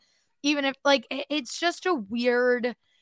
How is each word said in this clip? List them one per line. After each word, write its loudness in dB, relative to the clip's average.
Even 0
if, -2
like, 4
i-, -8
it's -4
just -2
a 2
weird 0